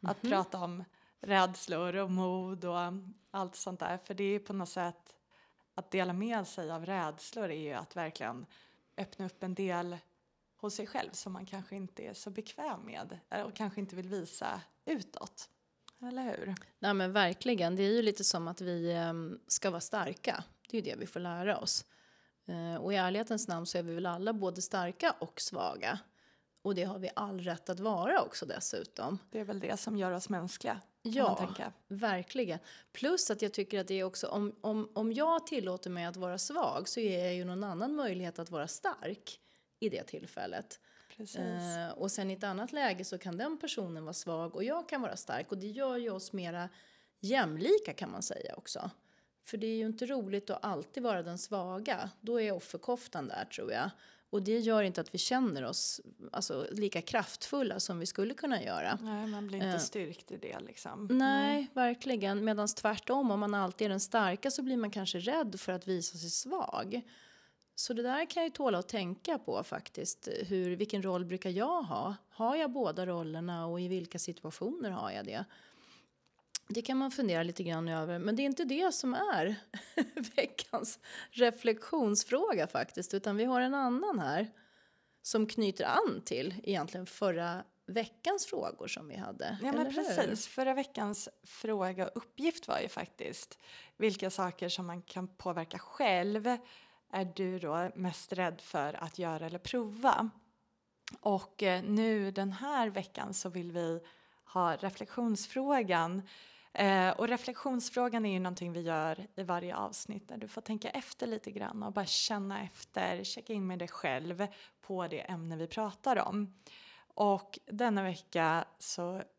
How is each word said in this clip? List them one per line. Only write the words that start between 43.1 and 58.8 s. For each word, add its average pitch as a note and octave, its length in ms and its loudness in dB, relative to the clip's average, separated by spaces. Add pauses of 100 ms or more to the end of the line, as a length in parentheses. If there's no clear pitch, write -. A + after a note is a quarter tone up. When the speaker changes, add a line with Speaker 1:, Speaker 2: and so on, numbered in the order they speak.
Speaker 2:
kan F3 180 -6
den D4 220 -2
personen F3 460 -4
vara D#3+ 100 -8
svag E3 420 -4
och F#3+ 80 0
jag E4 240 -2
kan C#4 140 -2
vara - 140 -4
stark. - 360 -4
Och G3 60 -4
det F#3+ 100 -6
gör B3+ 280 0
ju A#3 140 -2
oss F#3+ 220 -6
mera F3 360 -4 (520)
jämlika, G#3+ 720 4
kan - 160 -6
man F#2 120 -6
säga - 340 -6
också. - 340 -6 (540)
För - 120 -8
det G#3 100 -2
är A3 100 0
ju A3 100 2
inte A3 200 -2
roligt G3+ 440 -2
att - 140 -2
alltid G3+ 380 -2
vara G#3 200 2
den E3+ 160 -6
svaga. G3 720 -2 (100)
Då A#3 200 2
är G#3+ 120 2
offerkoftan F#3 760 -4
där, - 160 -4
tror - 280 -4
jag. B2+ 180 0 (400)
Och G3+ 120 2
det G#3+ 160 4
gör A3 240 6
inte F#3 180 2
att - 140 -6
vi F3+ 40 -2
känner G#3+ 460 2
oss, - 360 0 (320)
alltså, - 380 -2
lika G3+ 320 0
kraftfulla A3+ 760 0
som F3+ 180 -2
vi E3 80 -2
skulle A3 280 0
kunna B3 280 0
göra. F2+ 380 0